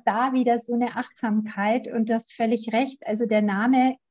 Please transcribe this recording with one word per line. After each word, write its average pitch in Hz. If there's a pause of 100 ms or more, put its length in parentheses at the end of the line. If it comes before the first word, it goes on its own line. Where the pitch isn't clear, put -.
da 247
wieder 240
so 240
eine 240
Achtsamkeit 214
und 226
du 226
hast -
völlig 226
recht. 269
Also 214
der 214
Name 254 (160)